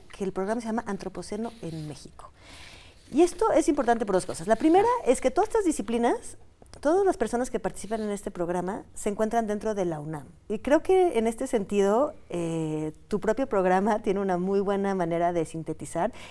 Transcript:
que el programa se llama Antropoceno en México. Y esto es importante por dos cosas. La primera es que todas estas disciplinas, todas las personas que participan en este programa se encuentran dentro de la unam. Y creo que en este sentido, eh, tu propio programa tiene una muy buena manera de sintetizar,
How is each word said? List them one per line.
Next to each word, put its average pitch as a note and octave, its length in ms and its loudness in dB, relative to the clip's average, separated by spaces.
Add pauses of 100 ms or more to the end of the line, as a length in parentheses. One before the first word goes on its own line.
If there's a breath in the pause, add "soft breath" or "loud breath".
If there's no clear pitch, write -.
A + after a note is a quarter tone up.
(140)
que G3+ 100 -8
el F#3+ 100 -4
programa G#3 260 -2
se A3+ 60 -8
llama A3 200 -4
Antropoceno G3+ 640 -8 (120)
en D#3+ 260 -8
México. - 420 -16 (800 loud breath)
Y C4+ 120 4
esto G#4+ 300 2
es E4 180 4
importante A#3+ 340 2
por G3 120 2
dos F3 100 0
cosas. - 220 -6
La A3 80 4
primera E4+ 320 6 (180)
es B3+ 160 4
que B3+ 80 2
todas G#4 180 2
estas A4 160 2
disciplinas, A#3+ 720 0 (460)
todas F4+ 220 4
las F#4 120 2
personas A#3+ 340 -2
que A3 80 -2
participan G3+ 440 -6
en G#3 80 -4
este G3+ 200 -6
programa F3+ 540 -4 (100)
se - 140 -4
encuentran A3 400 0
dentro G#3 260 -2
de G3 100 0
la E3 140 -2
unam. D3 280 -8 (220)
Y G3 120 -4
creo D4 200 4
que F#4 380 4
en A3 80 2
este A#3 220 -4
sentido, G#3 640 2 (140)
eh, D#3+ 640 -4 (160)
tu G#3 100 -2
propio A3 300 0
programa G3 520 2
tiene G3+ 200 0
una F#3 180 0
muy G3 220 0
buena G3 340 0
manera E3+ 380 0
de E3+ 120 0
sintetizar, D#3+ 680 -6 (180 loud breath)